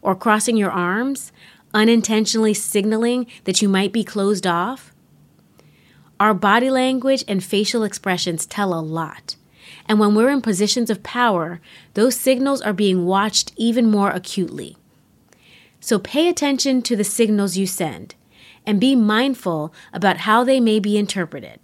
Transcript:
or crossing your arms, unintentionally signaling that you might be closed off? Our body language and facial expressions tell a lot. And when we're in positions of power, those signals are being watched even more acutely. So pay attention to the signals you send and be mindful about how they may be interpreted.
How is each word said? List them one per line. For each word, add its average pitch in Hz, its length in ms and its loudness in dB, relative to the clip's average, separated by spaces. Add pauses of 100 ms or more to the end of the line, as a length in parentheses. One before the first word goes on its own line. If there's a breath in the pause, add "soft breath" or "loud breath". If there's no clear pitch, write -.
or 196 140 -2
crossing 214 420 0
your 202 140 0
arms, 202 600 -4 (440 soft breath)
unintentionally 220 800 2
signaling 220 720 -2 (180 loud breath)
that 185 160 0
you 208 80 2
might 190 240 2
be 226 100 0
closed 202 440 -2
off? 185 480 -4 (1200 soft breath)
Our 208 140 2
body 220 380 2
language 262 580 0
and 190 160 -2
facial 214 400 -2
expressions 180 640 -4
tell 202 260 -4
a 165 80 -2
lot. 160 560 -8 (500 loud breath)
And 214 120 2
when 214 160 4
we're 226 160 4
in 277 120 0
positions 214 480 0
of 214 120 -4
power, 180 580 -2 (340 loud breath)
those 240 220 2
signals 269 440 0
are 208 120 -2
being 185 340 2
watched 196 500 0
even 226 340 2
more 202 200 2
acutely. - 680 -6 (1040 soft breath)
So - 180 0
pay 294 300 0
attention 277 540 0
to 240 140 -2
the 202 80 0
signals 202 520 0
you 190 100 0
send 143 480 -8 (520 soft breath)
and 208 140 0
be 269 160 4
mindful 214 760 0 (200 loud breath)
about 175 260 0
how 214 260 2
they 269 160 2
may 220 200 4
be 208 180 0
interpreted. 160 640 -6